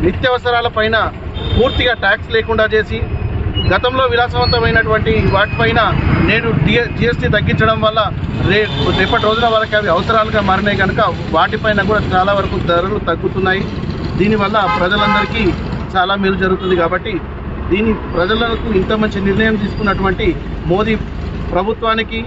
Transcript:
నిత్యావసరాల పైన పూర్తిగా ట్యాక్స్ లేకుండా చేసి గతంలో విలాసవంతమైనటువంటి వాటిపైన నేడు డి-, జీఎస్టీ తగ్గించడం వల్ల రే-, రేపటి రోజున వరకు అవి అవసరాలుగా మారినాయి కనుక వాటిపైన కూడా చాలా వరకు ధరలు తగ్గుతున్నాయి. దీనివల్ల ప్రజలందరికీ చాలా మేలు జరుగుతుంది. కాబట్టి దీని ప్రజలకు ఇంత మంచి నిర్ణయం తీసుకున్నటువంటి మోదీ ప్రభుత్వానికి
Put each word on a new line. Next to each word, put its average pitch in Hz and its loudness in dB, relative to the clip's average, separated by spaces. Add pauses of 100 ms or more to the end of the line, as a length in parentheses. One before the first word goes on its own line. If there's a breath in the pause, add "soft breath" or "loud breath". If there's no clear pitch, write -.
నిత్యావసరాల 240 0 (100)
పైన 220 2 (580)
పూర్తిగా 247 2 (100)
ట్యాక్స్ 202 0
లేకుండా 220 2
చేసి 220 0 (720)
గతంలో 247 2
విలాసవంతమైనటువంటి 233 2 (220)
వాటిపైన 226 2 (480)
నేడు 226 0 (160)
డి-, 226 2
జీఎస్టీ 240 0
తగ్గించడం 220 2
వల్ల 220 2 (500)
రే-, 208 2 (280)
రేపటి 214 2
రోజున 226 2
వరకు 220 0
అవి 208 0
అవసరాలుగా 208 0
మారినాయి 190 2
కనుక 190 0 (360)
వాటిపైన 202 0
కూడా 214 2 (120)
చాలా 185 2
వరకు 185 -2 (120)
ధరలు 180 0 (100)
తగ్గుతున్నాయి. 185 0 (560)
దీనివల్ల 208 2 (220)
ప్రజలందరికీ 208 0 (520)
చాలా 190 2
మేలు 190 2
జరుగుతుంది. 185 0
కాబట్టి 175 -2 (580)
దీని 214 2 (240)
ప్రజలకు 220 0 (120)
ఇంత 190 0 (100)
మంచి 208 0
నిర్ణయం 220 2
తీసుకున్నటువంటి 196 0 (440)
మోదీ 214 2 (600)
ప్రభుత్వానికి 220 -2